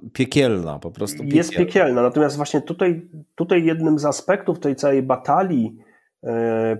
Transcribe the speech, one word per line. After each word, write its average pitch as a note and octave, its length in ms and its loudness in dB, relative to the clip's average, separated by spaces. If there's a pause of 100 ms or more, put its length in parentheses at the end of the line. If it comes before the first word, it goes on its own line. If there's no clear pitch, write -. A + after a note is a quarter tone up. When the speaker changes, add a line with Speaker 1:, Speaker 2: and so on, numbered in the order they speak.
(140)
Speaker 1:
piekielna, G#2 680 0
po E2+ 120 -12
prostu - 320 -8
Speaker 2:
Jest D#3 260 2
Speaker 1:
piekielna. F3 160 0
Speaker 2:
piekielna, D3+ 360 2
natomiast C#3 340 2
właśnie C#3+ 260 -2
tutaj, E3+ 480 -2 (260)
tutaj F3 300 2
jednym D#3+ 340 2
z C#3 60 -2
aspektów F3+ 540 -2
tej C#3 160 -2
całej C#3 280 2
batalii, C3 760 0 (460)
e, A2+ 560 0